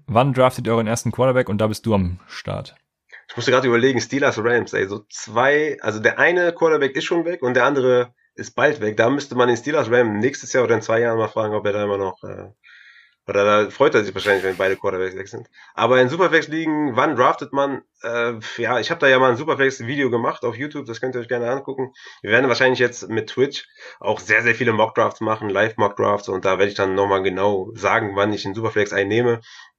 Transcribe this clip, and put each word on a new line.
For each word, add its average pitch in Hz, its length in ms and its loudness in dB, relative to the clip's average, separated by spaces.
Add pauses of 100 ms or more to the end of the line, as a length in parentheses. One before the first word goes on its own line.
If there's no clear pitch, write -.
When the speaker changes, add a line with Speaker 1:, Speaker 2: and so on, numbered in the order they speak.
Speaker 1:
Wann 131 260 2
draftet 127 340 2
ihr 110 60 0
euren 113 140 0
ersten 113 260 -4
Quarterback? 127 380 2
Und 104 80 -2
da 107 80 2
bist 107 180 -4
du 113 100 0
am 90 320 0
Start. - 500 -10 (520)
Speaker 2:
Ich - 80 -16
musste 120 140 -2
gerade 127 180 4
überlegen, 120 320 2
Steelers 135 420 -2
Rams, 117 300 0
ey, 101 160 -2
so 104 220 -10
zwei, 143 720 0
also 110 180 -4
der 110 180 2
eine 170 360 2
Quarterback 147 420 0
ist - 80 -4
schon 170 220 -2
weg 170 160 -6
und 123 120 0
der 123 120 4
andere 127 480 2 (220)
ist - 180 -14
bald 139 260 2
weg. 107 160 -2
Da 113 140 4
müsste 139 240 -4
man 123 140 4
den 120 100 4
Steelers 139 320 -2
Ram 117 280 2
nächstes 127 360 -4
Jahr 127 100 4
oder 113 120 2
in 110 60 -2
zwei 113 180 0
Jahren 117 180 0
mal 110 100 0
fragen, 107 260 -4
ob 104 120 -2
er 101 80 0
da 104 100 -2
immer 101 140 -2
noch, 95 240 -6
äh, 98 240 -14 (800)
oder 104 360 4
da 95 60 -6
freut 139 260 2
er 107 80 4
sich 95 100 -8
wahrscheinlich, 98 300 0
wenn 95 120 -2
beide 95 200 0
Quarterbacks 92 400 -6
weg 98 100 -12
sind. 113 220 -16 (260)
Aber 123 260 4
in 127 80 4
Superflex-Ligen, 151 840 0
wann 139 220 0
draftet 139 360 0
man? 139 300 -4 (220)
Äh, 117 300 -4 (240)
ja, 120 200 0
ich 110 140 -4
hab 170 80 -6
da 143 80 4
ja 131 100 6
mal 131 140 4
ein 117 40 0
Superflex-Video 135 720 -2
gemacht 120 340 -2
auf 117 120 -4
YouTube, 143 300 -10
das 113 140 -12
könnt 127 160 -6
ihr 123 40 -8
euch 113 60 -10
gerne 120 240 -4
angucken. 135 400 -6 (320)
Wir 98 80 -6
werden 123 160 4
wahrscheinlich 127 320 2
jetzt 120 300 -2
mit 110 220 -4
Twitch - 360 -2 (320)
auch 107 220 -4
sehr, 107 240 2
sehr 117 100 4
viele 117 180 0
Mock-Drafts 110 480 0
machen, 107 300 -2
Live-Mock-Drafts, 104 800 0
und 95 160 -4
da 95 140 2
werde 98 120 4
ich 101 60 -10
dann 95 180 0
nochmal 98 300 2
genau 98 500 -2
sagen, 101 400 0
wann 104 180 2
ich 98 120 -6
den 98 100 -6
Superflex 104 380 -2
einnehme. 113 480 0 (380)